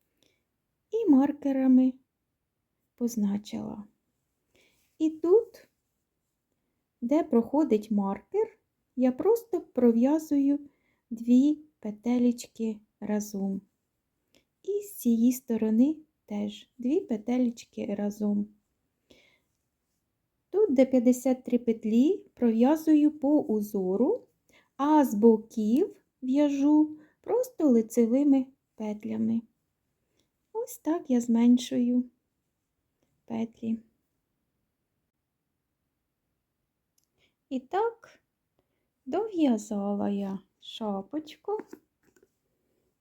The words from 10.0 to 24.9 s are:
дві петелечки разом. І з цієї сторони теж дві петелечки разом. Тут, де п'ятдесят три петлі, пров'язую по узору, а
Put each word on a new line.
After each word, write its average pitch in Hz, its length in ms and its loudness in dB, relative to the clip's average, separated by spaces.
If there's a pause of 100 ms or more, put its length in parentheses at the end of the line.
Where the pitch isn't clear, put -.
дві 247 480 2 (220)
петелечки 233 1000 -4 (200)
разом. 208 600 -6 (1000)
І 403 200 -4
з - 140 -16
цієї 233 360 2
сторони 226 640 0 (300)
теж 208 520 -10
дві 254 220 -2
петелечки 233 920 -6
разом. 208 540 -4 (2000)
Тут, 392 240 2
де 262 120 6
п'ятдесят 254 580 0
три 240 140 0
петлі, 233 600 0 (160)
пров'язую 294 840 2
по 294 220 2
узору, 208 840 -2 (500)
а 294 280 4